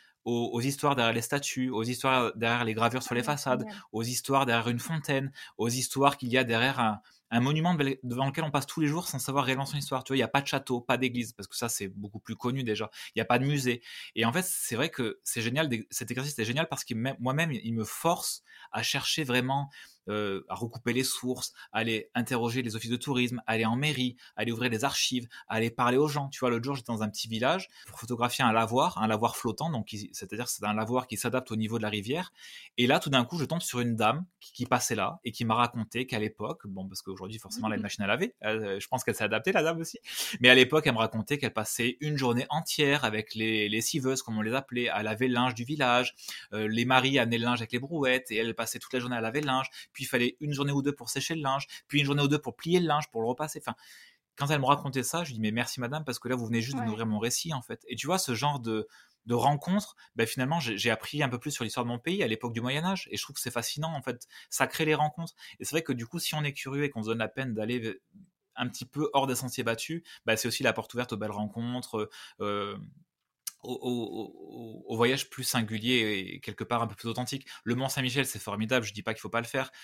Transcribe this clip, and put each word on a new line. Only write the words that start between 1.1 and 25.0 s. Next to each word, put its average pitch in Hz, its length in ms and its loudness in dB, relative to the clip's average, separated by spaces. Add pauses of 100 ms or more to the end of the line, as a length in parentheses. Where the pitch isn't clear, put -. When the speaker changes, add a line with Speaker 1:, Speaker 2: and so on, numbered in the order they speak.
Speaker 1:
les 117 80 2
statues, 131 480 -2
aux 110 140 0
histoires 123 540 2
derrière 117 260 2
les 110 100 0
gravures 117 300 2
sur 123 120 -2
les 120 60 2
Speaker 2:
Ah, 147 100 0
Speaker 1:
façades, 135 300 2
Speaker 2:
génial. 107 160 -8 (140)
Speaker 1:
aux 113 120 -2
histoires 135 420 2
derrière 117 240 4
une 120 100 0
fontaine, 139 540 -2 (240)
aux 233 100 0
histoires 135 500 4
qu'il 123 120 -6
y 127 80 4
a 131 60 6
derrière 120 360 4
un, 107 220 2 (300)
un 117 80 4
monument 156 340 2
de-, 135 300 0
devant 127 220 0
lequel 139 180 -2
on 151 80 -2
passe 143 140 0
tous - 160 -4
les 151 60 4
jours 165 200 0
sans 143 100 -4
savoir 139 280 0
réellement 131 200 0
son 147 120 -6
histoire. 139 260 -4
Tu - 60 -14
vois, 135 80 2
il - 20 4
n'y 117 40 4
a 110 40 2
pas 139 140 2
de 139 60 -6
château, 127 340 -2
pas 123 160 2
d'église, 123 340 0
parce 98 160 -12
que - 80 -14
ça, 117 140 -2
c'est 101 180 -4
beaucoup 101 320 -10
plus - 160 -8
connu 127 300 -2
déjà. 107 240 -2 (260)
Il 110 40 2
n'y - 20 2
a 110 40 0
pas 120 140 4
de 131 60 2
musée. 127 360 0 (340)
Et 113 100 2
en 117 80 2
fait, 180 120 2
c'est - 300 -4
vrai 147 140 0
que 117 340 -4
c'est - 180 -4
génial, 135 280 0
des-, 113 200 -2
cet 117 220 -8
exercice 135 260 -4
est 110 80 0
génial 139 220 0
parce - 160 -6
que 123 120 -6 (240)
moi-même, 143 340 0
il 117 200 -4
me 110 120 -2
force - 580 -2 (280)
à - 120 -4
chercher - 400 0
vraiment, 135 460 0 (400)
euh, 104 400 -2
à 92 60 -4
recouper 117 360 -4
les 127 120 2
sources, - 500 -4 (180)
à 107 80 0
aller 113 340 -2
interroger 120 480 0
les 113 140 -4
offices 113 160 -6
de 123 60 0
tourisme, 123 500 0
aller 113 180 2
en 117 100 2
mairie, 131 400 0 (200)
aller 113 160 -2
ouvrir 117 180 -2
les 110 140 0
archives, 123 440 0 (200)